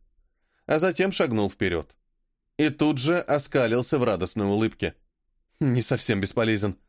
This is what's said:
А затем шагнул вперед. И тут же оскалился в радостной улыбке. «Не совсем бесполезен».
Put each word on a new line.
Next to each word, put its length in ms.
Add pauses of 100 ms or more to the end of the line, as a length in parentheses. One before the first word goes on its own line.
(640)
А 120
затем 360
шагнул 360
вперед. 460 (600)
И 120
тут 280
же 200
оскалился 800
в 60
радостной 420
улыбке. 480 (680)
«Не 200
совсем 380
бесполезен». 580 (120)